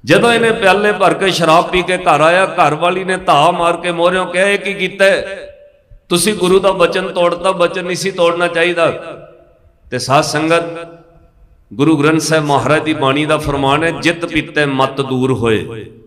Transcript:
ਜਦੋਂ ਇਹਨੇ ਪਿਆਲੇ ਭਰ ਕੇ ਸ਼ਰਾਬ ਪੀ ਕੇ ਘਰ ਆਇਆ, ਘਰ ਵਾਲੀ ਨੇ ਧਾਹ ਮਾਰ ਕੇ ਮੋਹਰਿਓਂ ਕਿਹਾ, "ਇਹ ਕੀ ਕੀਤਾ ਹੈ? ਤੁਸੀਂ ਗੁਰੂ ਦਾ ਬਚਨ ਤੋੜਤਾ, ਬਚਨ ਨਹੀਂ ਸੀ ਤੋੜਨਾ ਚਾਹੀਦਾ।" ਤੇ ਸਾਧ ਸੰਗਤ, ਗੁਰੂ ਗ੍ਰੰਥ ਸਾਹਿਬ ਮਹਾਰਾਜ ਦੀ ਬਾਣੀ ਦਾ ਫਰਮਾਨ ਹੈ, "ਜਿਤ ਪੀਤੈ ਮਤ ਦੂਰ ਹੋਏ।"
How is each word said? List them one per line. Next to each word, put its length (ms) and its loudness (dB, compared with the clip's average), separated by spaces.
ਜਦੋਂ 280 4
ਇਹਨੇ 180 2
ਪਿਆਲੇ 400 2
ਭਰ 220 2
ਕੇ 180 0
ਸ਼ਰਾਬ 380 2
ਪੀ 120 0
ਕੇ 160 -2
ਘਰ 240 2
ਆਇਆ, 240 4
ਘਰ 280 0
ਵਾਲੀ 300 -2
ਨੇ 140 -2
ਧਾਹ 340 4
ਮਾਰ 260 0
ਕੇ 140 -4
ਮੋਹਰਿਓਂ 340 0
ਕਿਹਾ, 200 0
"ਇਹ 140 0
ਕੀ 140 -6
ਕੀਤਾ 320 -2
ਹੈ? 440 -2
ਤੁਸੀਂ 240 0
ਗੁਰੂ 260 2
ਦਾ 120 2
ਬਚਨ 360 0
ਤੋੜਤਾ, 440 0
ਬਚਨ 340 -2
ਨਹੀਂ 100 -4
ਸੀ 160 -4
ਤੋੜਨਾ 360 0
ਚਾਹੀਦਾ।" 400 0
ਤੇ 80 -6
ਸਾਧ 240 2
ਸੰਗਤ, 400 0
ਗੁਰੂ 240 2
ਗ੍ਰੰਥ 240 2
ਸਾਹਿਬ 220 0
ਮਹਾਰਾਜ 380 0
ਦੀ 120 -4
ਬਾਣੀ 320 0
ਦਾ 120 0
ਫਰਮਾਨ 460 0
ਹੈ, 80 0
"ਜਿਤ 340 -2
ਪੀਤੈ 400 -2
ਮਤ 360 -2
ਦੂਰ 320 0
ਹੋਏ।" 520 -2